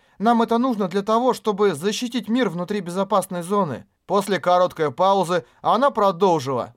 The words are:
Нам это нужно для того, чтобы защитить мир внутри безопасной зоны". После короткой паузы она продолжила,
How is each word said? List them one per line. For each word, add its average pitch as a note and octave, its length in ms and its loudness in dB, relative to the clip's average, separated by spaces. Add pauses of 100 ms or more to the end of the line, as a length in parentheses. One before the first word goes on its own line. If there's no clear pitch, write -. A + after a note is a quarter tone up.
(180)
Нам A3+ 240 2
это A3+ 160 2
нужно A3+ 300 0
для G3 140 -2
того, A3+ 320 2
чтобы G3+ 380 0
защитить G#3 560 -4
мир A#3 200 0
внутри F3+ 320 -6
безопасной F#3 640 -2
зоны". E3+ 440 -4 (200)
После G3 340 0
короткой F3+ 500 2
паузы F3 540 0 (180)
она A3 280 2
продолжила, E3+ 880 0